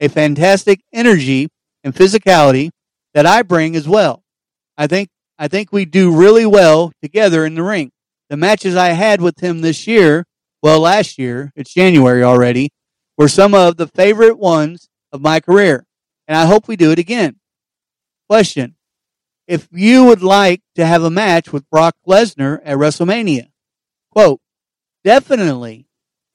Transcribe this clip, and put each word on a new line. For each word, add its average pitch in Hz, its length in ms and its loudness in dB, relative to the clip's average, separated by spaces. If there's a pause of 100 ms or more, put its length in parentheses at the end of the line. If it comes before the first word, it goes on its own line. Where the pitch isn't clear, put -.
a 147 80 0
fantastic 165 720 0 (140)
energy 156 540 0 (360)
and 139 100 -8
physicality 170 760 2 (420)
that 151 140 2
I 214 160 2
bring 165 340 -4
as 151 100 -8
well. 170 380 -2 (540)
I 151 80 -2
think, 185 240 -4 (280)
I 151 100 -8
think 190 220 -8
we 196 140 -4
do 180 260 0
really 208 360 4
well 170 460 2 (100)
together 165 420 -2
in 160 100 -8
the 160 80 -6
ring. 180 300 -8 (380)
The 143 80 -10
matches 190 360 -2
I 180 140 0
had 190 320 -2
with 175 200 -4
him 175 200 -8
this 160 260 -6
year, 175 380 2 (380)
well, 156 180 2
last 185 380 -2
year, 131 360 -10
it's - 200 -18
January 135 500 2
already, 123 460 0 (480)
were 147 100 4
some 196 240 2
of 175 240 2
the 165 100 -6
favorite 220 520 2
ones 170 500 -4 (240)
of 143 80 -16
my 156 200 -2
career, 175 440 0 (420)
and 156 80 -8
I 160 120 0
hope 202 200 2
we 220 100 -10
do 160 160 2
it 165 60 0
again." 175 420 -6 (880)
Question. 180 460 -2 (720)
If 170 240 -8
you 220 340 2
would 226 180 4
like 185 400 0 (120)
to 170 100 -4
have 165 200 0
a 165 60 -2
match 175 420 -4
with 143 180 -12
Brock 160 240 0 (100)
Lesnar 180 600 -2
at 143 120 -6
WrestleMania, 165 720 -4 (600)
quote, 185 300 2 (640)
Definitely. 165 840 -2 (480)